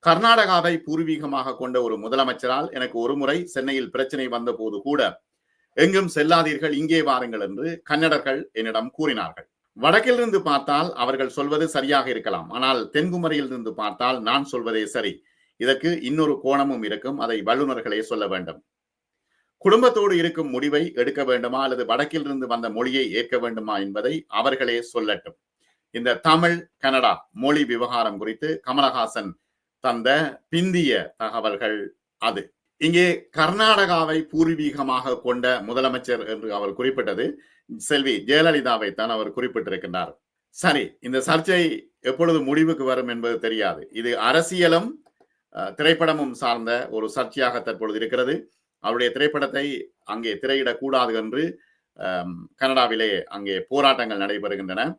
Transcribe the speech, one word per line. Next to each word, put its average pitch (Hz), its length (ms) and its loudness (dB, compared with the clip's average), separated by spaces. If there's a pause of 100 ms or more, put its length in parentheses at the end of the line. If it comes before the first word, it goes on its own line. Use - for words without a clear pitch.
கர்நாடகாவை 185 720 6
பூர்வீகமாக 147 760 -2
கொண்ட 127 260 -4
ஒரு 113 160 0
முதலமைச்சரால் 127 760 0
எனக்கு 127 260 -4
ஒரு 120 180 0
முறை 143 200 0 (100)
சென்னையில் 135 440 -4
பிரச்சனை 135 380 -4
வந்த 117 240 -2
போது 110 280 -6
கூட, 143 200 0 (760)
"எங்கும் 185 360 4
செல்லாதீர்கள், 156 640 2
இங்கே 160 260 2
வாருங்கள்" 123 440 -2
என்று 107 220 -6 (140)
கன்னடர்கள் 151 580 0 (120)
என்னிடம் 113 380 -4
கூறினார்கள். 113 560 -4 (300)
வடக்கிலிருந்து 226 680 4
பார்த்தால் 147 520 2
அவர்கள் 131 400 -2
சொல்வது 147 340 0
சரியாக 139 420 2
இருக்கலாம், 92 400 -4
ஆனால் 127 400 0
தென்குமரியிலிருந்து 147 840 -2
பார்த்தால் 123 500 -2
நான் 131 220 2
சொல்வதே 113 420 -2
சரி. 104 260 -4 (480)
இதற்கு 135 300 2 (120)
இன்னொரு 147 360 2
கோணமும் 135 460 0
இருக்கும், 107 340 -6
அதை 113 240 -2
வல்லுநர்களே 117 600 0
சொல்ல 107 240 -2
வேண்டும். 90 340 -6 (1000)
குடும்பத்தோடு 214 540 6
இருக்கும் 160 340 0
முடிவை 143 320 0 (120)
எடுக்க 123 300 0
வேண்டுமா 127 380 0
அல்லது 131 220 -2
வடக்கிலிருந்து 139 640 -2
வந்த 117 240 -2
மொழியை 127 420 0
ஏற்க 120 260 -2
வேண்டுமா 110 400 -4
என்பதை 101 340 -4 (160)
அவர்களே 120 540 0
சொல்லட்டும். 107 540 -6 (580)
இந்த 120 260 0
தமிழ் 170 360 4 (220)
கனடா 131 340 2 (200)
மொழி 143 320 0
விவகாரம் 117 540 -2
குறித்து 113 300 -6 (140)
கமலஹாசன் 127 680 0 (560)
தந்த 117 220 0 (440)
பிந்திய 175 400 2 (240)
தகவல்கள் 107 640 -4 (500)
அது. 117 140 -4 (340)
இங்கே 170 300 4 (300)
கர்நாடகாவை 180 840 4 (140)
பூர்வீகமாக 139 880 0
கொண்ட 123 480 0
முதலமைச்சர் 123 580 0
என்று 107 280 -6
அவர் 101 180 -2
குறிப்பிட்டது 120 540 -2 (500)
செல்வி 131 500 0
ஜெயலலிதாவை 131 640 4
தான் 110 160 -2
அவர் 107 260 -4
குறிப்பிட்டிருக்கின்றார். 95 800 -4 (380)
சரி, 147 500 0
இந்த 127 180 -2
சர்ச்சை 165 420 2 (400)
எப்பொழுது 160 400 2
முடிவுக்கு 151 440 2
வரும் 127 240 0
என்பது 117 300 -2
தெரியாது. 101 540 -2
இது 117 180 -4 (100)
அரசியலும், 170 680 2 (680)
அ, 95 160 -6
திரைப்படமும் 151 600 2
சார்ந்த 117 560 -2
ஒரு 110 240 -4
சர்ச்சையாக 123 480 -2
தற்பொழுது 110 380 -4
இருக்கிறது. 127 340 0 (500)
அவருடைய 120 280 0
திரைப்படத்தை 139 520 -4 (400)
அங்கே 113 300 -6
திரையிடக்கூடாது 127 800 0
என்று, 110 280 -2 (560)
அம், 90 600 -6
கனடாவிலே 117 500 2 (140)
அங்கே 98 360 -6
போராட்டங்கள் 123 640 0
நடைபெறுகின்றன. 98 580 -4 (160)